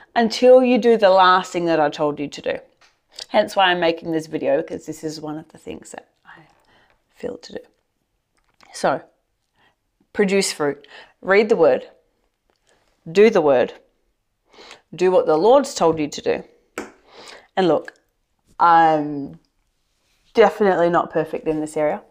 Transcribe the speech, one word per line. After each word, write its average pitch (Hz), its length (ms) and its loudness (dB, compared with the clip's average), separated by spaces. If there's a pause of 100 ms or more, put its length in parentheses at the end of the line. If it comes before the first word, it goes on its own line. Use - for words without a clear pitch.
(160)
until 247 480 4
you 247 140 2
do 226 180 2
the 214 140 2
last 185 420 4
thing 175 140 -4
that 165 140 0
I 147 100 0
told 147 300 -6
you 143 80 -8
to - 140 -16
do." - 180 -6 (720)
Hence 214 260 -2
why 196 100 2
I'm 180 140 0
making 165 320 -2
this 160 160 -6
video, 147 300 -2
because 165 280 -8
this - 180 -16
is 156 160 -10
one 151 180 -12
of 160 120 -18
the - 80 -20
things - 340 -18
that - 160 -20 (180)
I - 220 -20 (640)
feel - 240 -14
to - 160 -20
do. - 60 -12 (1120)
So, 143 280 -4 (1120)
produce 196 380 -2
fruit. - 360 -6 (340)
Read 202 280 2
the 233 60 4
word. 160 340 2 (1200)
Do 202 200 6
the 202 120 0
word. 139 320 2 (1200)
Do 180 160 0
what 180 140 2
the 156 120 2
Lord's 262 380 2
told 160 240 0
you 151 80 -4
to - 140 -12
do. - 220 -4 (1120)
And 190 120 0
look, 131 260 -2 (640)
I'm 160 800 0 (920)
definitely 196 560 2
not 170 220 -2
perfect - 360 -6
in 156 120 -4
this 151 180 -10
area. 151 340 -4